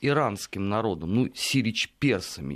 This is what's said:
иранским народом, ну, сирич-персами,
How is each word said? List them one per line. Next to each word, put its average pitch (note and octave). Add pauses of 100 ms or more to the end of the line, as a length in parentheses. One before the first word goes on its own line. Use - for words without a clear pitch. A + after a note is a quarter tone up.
иранским A2
народом, G2
ну, A#2+
сирич-персами, A2